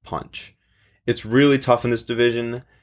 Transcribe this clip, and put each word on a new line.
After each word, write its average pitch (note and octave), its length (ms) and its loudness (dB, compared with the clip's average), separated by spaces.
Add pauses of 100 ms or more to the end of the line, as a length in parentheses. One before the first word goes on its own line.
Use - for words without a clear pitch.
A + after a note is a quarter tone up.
punch. - 560 -12 (480)
It's A#2+ 200 -2
really C3+ 340 4
tough B2 260 2
in A#2+ 60 0
this A2+ 100 -2
division. A#2 640 -2 (180)